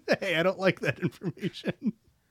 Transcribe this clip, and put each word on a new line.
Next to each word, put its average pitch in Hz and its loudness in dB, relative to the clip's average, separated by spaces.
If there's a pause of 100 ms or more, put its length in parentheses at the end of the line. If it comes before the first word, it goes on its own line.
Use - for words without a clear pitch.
(200)
Hey, 190 -2
I 165 4
don't 180 2
like 190 2
that 147 -2
information. - -4 (380)